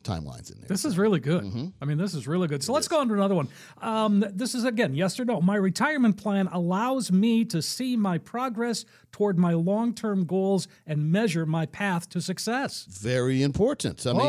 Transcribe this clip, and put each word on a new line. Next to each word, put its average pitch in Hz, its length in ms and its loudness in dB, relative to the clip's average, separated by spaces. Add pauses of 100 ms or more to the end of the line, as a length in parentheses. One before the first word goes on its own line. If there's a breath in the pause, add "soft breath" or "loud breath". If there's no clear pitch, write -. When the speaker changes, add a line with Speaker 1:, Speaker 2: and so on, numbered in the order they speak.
Speaker 1:
timelines 76 460 -8
in - 80 -20
there. - 100 -16
Speaker 2:
This 196 180 -2
is 208 100 -2
really 196 240 2
good. 139 240 0
Speaker 1:
Mm-hmm. 113 220 -6 (160)
Speaker 2:
I - 20 -6
mean, 147 140 -2
this 180 160 -4
is 127 120 -8
really 170 220 -2
good. 143 160 -4
So 226 80 -4
Speaker 1:
It 285 40 2
Speaker 2:
let's 311 100 -2
Speaker 1:
is. - 20 -2
Speaker 2:
go 330 100 2
on 262 100 2
to 220 60 0
another 196 200 2
one. 143 140 0 (340 loud breath)
Um, 214 500 2
this 214 220 -4
is, 233 100 -2
again, 220 300 0
yes 180 260 0
or 240 60 -2
no. 202 160 0
My 196 140 4
retirement 220 600 2
plan 196 340 0
allows 185 640 0
me 226 320 4
to 170 160 -2
see 247 340 -4
my 196 220 0
progress 233 680 -4 (260 soft breath)
toward 202 260 0
my 175 140 4
long-term 196 720 0
goals 190 420 0 (200 soft breath)
and 151 260 0
measure 175 320 2
my 160 220 0
path 180 440 -4
to 175 120 -4
success. 233 680 -6
Speaker 1:
Very 123 540 0
important. 147 640 0
I 123 60 0
Speaker 2:
Oh, - 20 2 (140)